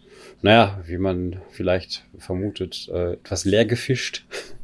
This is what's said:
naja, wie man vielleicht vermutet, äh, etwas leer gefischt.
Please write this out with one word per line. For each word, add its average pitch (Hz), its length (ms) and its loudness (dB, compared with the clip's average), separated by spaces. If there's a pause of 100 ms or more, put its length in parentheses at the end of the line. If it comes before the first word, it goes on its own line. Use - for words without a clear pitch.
(420)
naja, 101 440 6
wie 87 120 -6
man 90 380 -2 (140)
vielleicht - 540 -2 (140)
vermutet, 92 720 -6
äh, 87 220 -2
etwas - 300 -6
leer 101 200 4
gefischt. - 640 -4 (380)